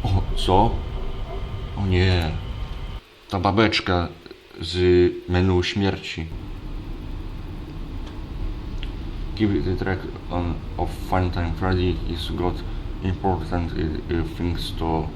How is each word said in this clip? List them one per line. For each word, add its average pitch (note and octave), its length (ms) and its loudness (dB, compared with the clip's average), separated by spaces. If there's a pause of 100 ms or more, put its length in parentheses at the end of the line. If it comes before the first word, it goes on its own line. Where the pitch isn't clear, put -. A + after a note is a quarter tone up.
O, F#2+ 180 4 (140)
co? G2+ 360 6 (1040)
O G2+ 80 -2
nie. F2+ 460 4 (960)
Ta G2 100 0
babeczka G2 680 4 (540)
z F2 500 6 (180)
menu F2+ 340 4
śmierci. F#2 640 0 (3000)
Keep G2+ 300 2
the F#2 100 0
track F#2+ 240 0 (320)
on F2 220 0 (240)
of F2 120 -2 (200)
Funtime F2 500 2
Freddy F2+ 360 2 (140)
is E2+ 220 -4
got F2 220 0 (500)
important, F2 680 0
uh, - 60 -4
uh, D#2 600 -2
things E2+ 420 -2
to D#2+ 360 0